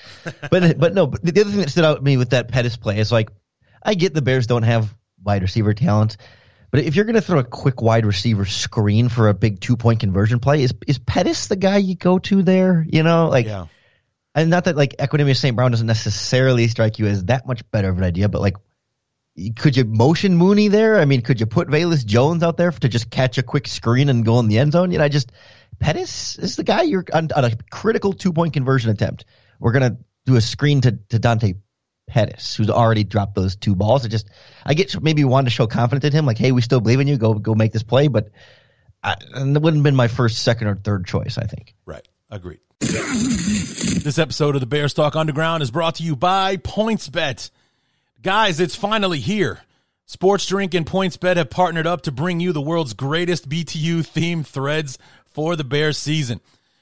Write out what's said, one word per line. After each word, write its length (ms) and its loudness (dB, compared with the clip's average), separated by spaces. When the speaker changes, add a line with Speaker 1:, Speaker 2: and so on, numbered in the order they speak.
Speaker 1:
<laughs> 360 -14
But, 280 2
but 140 2
no, 140 4
but 180 -8
the, 80 0
the 80 4
other 100 2
thing 100 -2
that 100 -2
stood 140 2
out 120 4
to 60 -10
me 160 2
with 120 0
that 180 0
Pettis 280 -2
play 220 -4
is, 120 0
like, 200 2
I 120 0
get 180 0
the 100 0
Bears 240 2
don't 180 2
have 300 0
wide 180 0
receiver 320 0
talent, 460 0
but 120 2
if 100 -2
you're 100 2
gonna 160 2
throw 200 0
a 40 -2
quick 380 -4
wide 240 4
receiver 400 0
screen 600 0
for 200 2
a 60 4
big 260 0
two-point 400 0
conversion 380 0
play, 240 2
is, 100 0
is 120 0
Pettis 500 -2
the 80 -2
guy 220 0
you 180 0
go 240 2
to 240 2
there? 440 4
You 140 2
know, 260 4
like, 180 2
Speaker 2:
Yeah. 200 -8
Speaker 1:
and 140 2
not 140 2
that, 120 0
like, 240 2
Equanimeous 380 2
Saint 180 0
Brown 160 2
doesn't 160 0
necessarily 800 2
strike 320 0
you 80 2
as 160 -2
that 200 -2
much 280 -8
better 160 0
of 100 0
an 60 0
idea, 240 0
but, 120 -2
like, 140 0
could 180 2
you 80 4
motion 520 2
Mooney 320 4
there? 320 4
I 60 4
mean, 160 2
could 180 -2
you 60 2
put 220 0
Velus 380 0
Jones 380 2
out 120 0
there 140 2
to 180 -2
just 220 -2
catch 260 0
a 60 0
quick 240 -4
screen 420 0
and 160 2
go 140 4
in 100 2
the 100 4
end 140 4
zone? 200 2
You 60 -2
know, 60 2
I 40 2
just, 240 -2
Pettis 580 -4
is 160 -6
the 80 -6
guy 200 2
you're 300 0
on, 220 0
on 120 2
a 100 0
critical 400 -2
two-point 400 0
conversion 380 2
attempt. 340 -2
We're 140 0
gonna 240 2
do 120 4
a 40 6
screen 420 0
to, 100 2
to 100 -2
Dante 360 0
Pettis, 500 -4
who's 140 0
already 340 2
dropped 320 -4
those 200 -2
two 200 0
balls. 280 2
It 60 -6
just, 180 -4
I 80 0
get 260 -2
maybe 240 2
wanted 260 4
to 40 -4
show 140 0
confidence 360 0
in 80 2
him, 140 2
like, 120 0
"Hey, 120 2
we 100 2
still 200 2
believe 180 2
in 80 2
you. 100 0
Go, 180 2
go 200 -2
make 180 2
this 120 -4
play." 240 2
But 220 -2
I, 120 -4
and 240 -2
it 60 2
wouldn't 160 2
have 60 2
been 120 4
my 120 4
first, 320 0
second, 260 0
or 80 0
third 320 -4
choice, 320 -4
I 80 -6
think. 280 -14
Speaker 2:
Right. 200 -16
Agreed. 300 -16
This 1400 -2
episode 380 -2
of 40 -2
the 60 -6
Bears 280 -4
Talk 220 0
Underground 460 -2
is 80 -6
brought 260 -4
to 60 -10
you 140 -2
by 400 0
PointsBet. 920 -6
Guys, 380 0
it's 160 0
finally 440 -2
here. 400 -2
Sports 400 0
Drink 280 -2
and 120 0
PointsBet 500 0
have 140 -2
partnered 360 0
up 160 -2
to 100 -6
bring 280 -4
you 120 -2
the 80 -4
world's 340 -4
greatest 540 -4
B 160 -4
T 140 -8
U 200 -2
themed 480 -4
threads 520 -4
for 300 -4
the 80 -6
Bears 340 -2
season. 420 -4